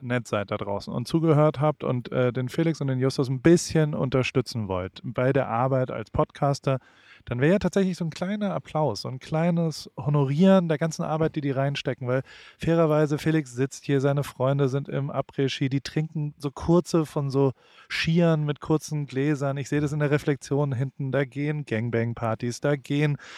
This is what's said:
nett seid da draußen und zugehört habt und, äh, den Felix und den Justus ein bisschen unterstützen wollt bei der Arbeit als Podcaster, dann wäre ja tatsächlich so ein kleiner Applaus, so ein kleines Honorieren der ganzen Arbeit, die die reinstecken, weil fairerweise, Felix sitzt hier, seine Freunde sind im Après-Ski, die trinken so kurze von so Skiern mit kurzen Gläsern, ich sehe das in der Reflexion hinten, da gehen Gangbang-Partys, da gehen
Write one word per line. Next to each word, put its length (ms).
nett 260
seid 220
da 60
draußen 360
und 140
zugehört 540
habt 240
und, 260
äh, 220
den 160
Felix 320
und 60
den 120
Justus 300
ein 140
bisschen 520
unterstützen 760
wollt 360
bei 280
der 160
Arbeit 420
als 200
Podcaster, 680
dann 160
wäre 140
ja 40
tatsächlich 400
so 80
ein 40
kleiner 440
Applaus, 480
so 60
ein 100
kleines 800
Honorieren 720
der 100
ganzen 240
Arbeit, 340
die 60
die 80
reinstecken, 580
weil 140
fairerweise, 640
Felix 340
sitzt 320
hier, 160
seine 240
Freunde 460
sind 180
im 220
Après-Ski, 580
die 140
trinken 560
so 120
kurze 540
von 240
so 240
Skiern 560
mit 160
kurzen 460
Gläsern, 520
ich 100
sehe 140
das 100
in 60
der 120
Reflexion 640
hinten, 400
da 140
gehen 400
Gangbang-Partys, 920
da 160
gehen 420